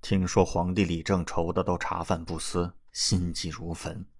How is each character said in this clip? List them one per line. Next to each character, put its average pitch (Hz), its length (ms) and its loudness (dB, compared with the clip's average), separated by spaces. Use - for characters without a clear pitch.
听 95 260 2
说 92 180 4
皇 90 300 0
帝 101 100 4
李 82 180 0
政 87 240 2
愁 85 260 0
的 90 100 2
都 90 140 2
茶 85 260 -4
饭 85 220 0
不 82 140 -6
思， 175 340 -2
心 87 400 0
急 - 180 -4
如 80 240 -8
焚。 - 320 -8